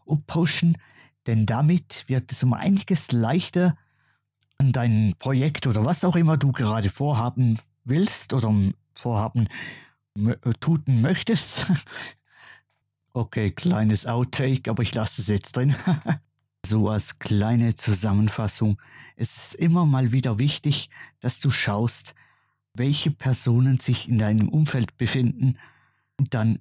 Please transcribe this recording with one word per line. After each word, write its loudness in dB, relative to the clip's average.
und -2
pushen, 0
denn 2
damit 0
wird -2
es -2
um 4
einiges 0
leichter, 2
an 4
deinem 2
Projekt 0
oder 2
was 0
auch 2
immer 4
du 2
gerade 0
vorhaben 0
willst -2
oder 0
m-, 2
vorhaben -2
mö-, 0
äh, 0
tuten 0
möchtest. 0
<laughs> 2
Okay, -2
kleines 0
Outtake, -2
aber -2
ich -2
lasse -4
es -2
jetzt -2
drin. 2
<laughs> -6
So 0
als -4
kleine 0
Zusammenfassung. 0
Es -4
ist -12
immer 2
mal 2
wieder 0
wichtig, -2
dass -4
du 0
schaust, -2
welche 0
Personen 2
sich -2
in 2
deinem 2
Umfeld 0
befinden. 0
Und -2
dann 0